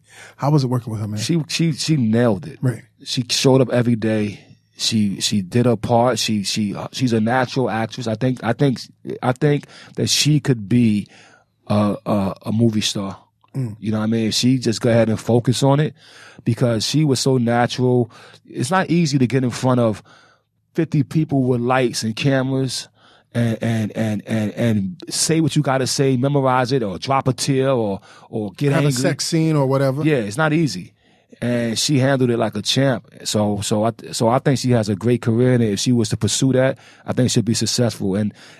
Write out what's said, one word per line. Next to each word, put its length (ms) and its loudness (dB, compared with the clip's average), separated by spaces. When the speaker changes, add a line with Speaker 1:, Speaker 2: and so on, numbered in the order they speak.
Speaker 1:
How 140 0
was 140 4
it 40 -2
working 240 -4
with 80 -6
her, 80 -4
man? 120 -6
Speaker 2:
She, 280 0
she, 240 0
she 240 0
nailed 500 2
it. 140 -14
Speaker 1:
Right. 220 -2
Speaker 2:
She 260 -4
showed 300 4
up 100 2
every 260 2
day. 440 -2
She, 440 -2
she 200 0
did 260 0
her 100 4
part. 420 2
She, 240 -2
she, 320 -4
uh, 180 -10
she's 200 -2
a 80 2
natural 500 0
actress. 360 -6
I 80 -2
think, 300 -4
I 80 0
think, 280 0
I 100 0
think 340 -2
that 160 -2
she 300 2
could 280 -2
be 380 2
a, 360 0
a, 380 -2
a 100 -6
movie 300 2
star. 360 -6
Speaker 1:
Mm. 260 -6
Speaker 2:
You 120 -4
know 60 -2
what 60 -2
I 40 -2
mean? 200 0
If 60 -2
she 240 2
just 220 -2
go 100 2
ahead 180 4
and 100 -2
focus 440 0
on 180 4
it, 140 -2
because 400 0
she 200 0
was 160 0
so 180 2
natural. 720 0
It's 260 -8
not 200 0
easy 280 2
to 80 4
get 160 0
in 80 -2
front 300 0
of 220 0
fifty 280 0
people 420 0
with 160 0
lights 440 0
and 100 -4
cameras 720 -2
and, 280 0
and, 340 -2
and, 300 -4
and, 260 -2
and 560 -2
say 320 0
what 160 0
you 60 4
gotta 260 0
say, 300 0
memorize 520 0
it, 140 0
or 140 -6
drop 300 -2
a 40 4
tear, 380 0
or, 300 -2
or 240 -8
get 200 0
Speaker 1:
Have 120 2
Speaker 2:
angry. 60 2
Speaker 1:
a 20 0
sex 340 -2
scene 300 0
or 100 2
whatever. 380 0
Speaker 2:
Yeah, 140 2
it's 180 -6
not 160 2
easy. 400 -2
And 360 -2
she 200 2
handled 320 2
it 80 0
like 180 -2
a 60 -4
champ. 460 0
So, 380 0
so 220 0
I, 80 0
so 160 0
I 100 2
think 200 0
she 120 -2
has 180 2
a 60 0
great 280 0
career, 320 2
and 80 4
if 180 0
she 120 0
was 180 2
to 60 -2
pursue 360 0
that, 260 2
I 80 -4
think 180 2
she'll 120 2
be 120 0
successful. 600 -2
And, 180 -2